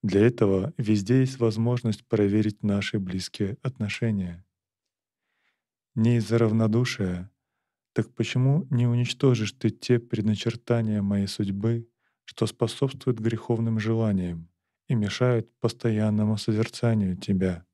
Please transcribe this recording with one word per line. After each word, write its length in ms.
Для 240
этого 500
везде 440
есть 180
возможность 680
проверить 560
наши 360
близкие 640
отношения. 840
Не 240
из-за 200
равнодушия, 920
так 200
почему 560
не 160
уничтожишь 680
ты 180
те 280
предначертания 1040
моей 240
судьбы, 600
что 220
способствуют 720
греховным 600
желаниям 680
и 80
мешают 560
постоянному 760
созерцанию 800
тебя? 580